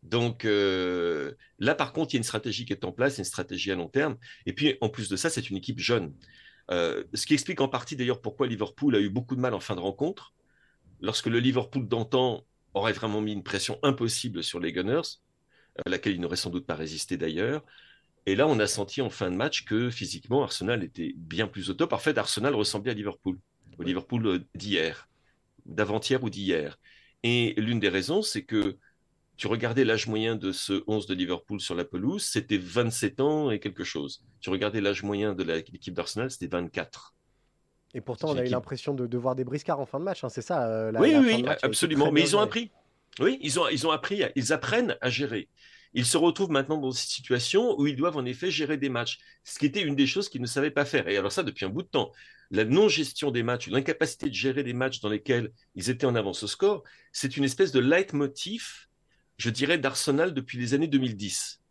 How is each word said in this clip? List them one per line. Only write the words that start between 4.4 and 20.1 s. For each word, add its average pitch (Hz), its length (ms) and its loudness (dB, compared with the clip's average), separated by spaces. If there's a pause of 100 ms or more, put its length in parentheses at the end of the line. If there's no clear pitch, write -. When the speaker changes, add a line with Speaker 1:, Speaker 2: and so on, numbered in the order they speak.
Speaker 1:
Et - 80 -6
puis, - 260 0
en 110 80 2
plus 107 220 -6
de 98 60 0
ça, 165 120 0
c'est - 220 -4
une 95 80 -4
équipe 117 200 -6
jeune. 95 360 0 (560)
Euh, 85 420 0
ce 107 140 -4
qui 151 80 4
explique 160 260 -2
en 135 80 4
partie, 135 280 -4
d'ailleurs, 123 260 -2
pourquoi 123 240 -2
Liverpool 113 500 0
a - 20 6
eu 101 120 4
beaucoup 120 260 -2
de 123 60 0
mal 123 100 0
en 92 80 -4
fin 101 160 -4
de 87 40 -6
rencontre. 139 520 -4 (720)
Lorsque 104 240 -2
le 117 120 4
Liverpool 123 480 2
d'antan 120 600 0 (260)
aurait 101 220 2
vraiment 107 260 -2
mis 107 120 -2
une 98 100 -6
pression - 400 -4
impossible 113 600 0
sur - 160 -6
les 85 140 -2
Gunners, 104 480 -2 (640)
à 90 60 -4
laquelle 95 240 0
ils 85 60 -4
n'auraient 85 160 -2
sans - 120 -4
doute 87 160 -6
pas 80 120 -4
résisté 80 420 -6
d'ailleurs. 92 440 -2 (640)
Et 98 80 2
là, 131 120 6
on 139 120 4
a 107 80 4
senti 101 340 -4
en - 80 0
fin 92 220 -2
de 90 60 -2
match 135 280 -2
que 117 240 0
physiquement, 117 540 -2